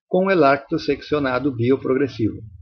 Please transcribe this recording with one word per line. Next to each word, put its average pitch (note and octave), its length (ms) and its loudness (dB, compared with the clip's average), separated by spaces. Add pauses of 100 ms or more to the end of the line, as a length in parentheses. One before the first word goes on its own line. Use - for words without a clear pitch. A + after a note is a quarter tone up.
con F#3 240 0
el F3+ 140 4
arco C#3 340 2
seccionado C3+ 760 -2
bioprogresivo B2+ 880 0 (200)